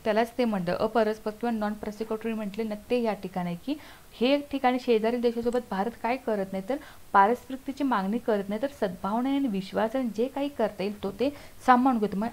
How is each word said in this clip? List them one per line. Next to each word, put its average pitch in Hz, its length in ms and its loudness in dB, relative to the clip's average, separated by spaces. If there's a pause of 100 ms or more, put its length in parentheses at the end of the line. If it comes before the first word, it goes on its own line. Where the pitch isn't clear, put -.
त्यालाच 226 340 2
ते 247 60 2
म्हणतं 185 280 0
अपरस्पर 220 580 0
किंवा 233 200 -4
non 214 220 -2
persecutory 220 600 -6
म्हटले 214 300 -6
ना, 214 120 -4 (160)
ते 247 120 2
या 220 100 0
ठिकाणी 185 380 -4
आहे 175 160 -4
की 277 80 -2 (460)
हे 277 200 4
ठिकाणी 262 400 0
शेजारी 226 360 2
देशासोबत 233 420 0 (120)
भारत 202 200 0 (120)
काय 240 140 0
करत 214 360 -2
नाही 190 160 -4
तर 277 80 0 (360)
पारस्परिकतेची 240 720 4
मागणी 214 340 2
करत 208 300 0
नाही, 214 140 -2
तर 277 40 0 (140)
सद्भावना 208 480 0
आणि 277 200 2
विश्वासाने 208 680 0
जे 240 120 0
काही 277 200 -4
करता 208 340 -2
येईल 208 200 -4
तो 196 80 -2
ते 240 200 0 (360)
सामावून 254 320 6
घेतो. 202 180 0
मग 220 160 -2